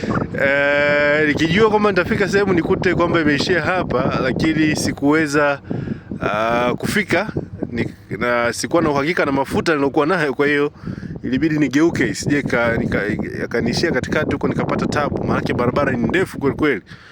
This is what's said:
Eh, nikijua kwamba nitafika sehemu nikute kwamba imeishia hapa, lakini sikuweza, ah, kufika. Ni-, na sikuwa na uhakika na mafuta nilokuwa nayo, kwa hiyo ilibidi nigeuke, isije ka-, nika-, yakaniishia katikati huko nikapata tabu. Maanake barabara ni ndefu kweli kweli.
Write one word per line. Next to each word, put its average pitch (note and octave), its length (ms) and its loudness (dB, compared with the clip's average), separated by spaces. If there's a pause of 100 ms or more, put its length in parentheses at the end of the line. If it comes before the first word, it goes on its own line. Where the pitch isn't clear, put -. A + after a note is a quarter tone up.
(420)
Eh, D3 840 2
nikijua E3 420 2
kwamba G#3 200 4
nitafika F#3 380 2
sehemu G3 240 2
nikute F3 420 2
kwamba E3+ 260 2
imeishia D3+ 420 2
hapa, C#3+ 600 0
lakini D#3 540 0
sikuweza, D3 840 2 (600)
ah, A#2 580 0
kufika. F#3+ 500 0 (440)
Ni-, A#2 160 -2 (300)
na A#2+ 340 0
sikuwa D#3+ 300 0
na D#3 80 2
uhakika D3 340 0
na D3 80 0
mafuta D#3 420 0
nilokuwa C#3+ 320 2
nayo, D#3 280 0
kwa C#3+ 120 2
hiyo D3 260 2 (520)
ilibidi D3 340 0
nigeuke, C#3+ 500 2
isije C3+ 340 -2
ka-, A#2 340 0
nika-, G#2+ 640 -2
yakaniishia A#2 520 -2
katikati C#3+ 400 -2
huko C#3+ 160 -2
nikapata - 380 -2
tabu. C#3+ 380 -2
Maanake C#3 300 -2
barabara C3 380 0
ni A#2+ 160 -2
ndefu F3+ 300 -2
kweli C3+ 180 -2
kweli. C#3 260 0 (300)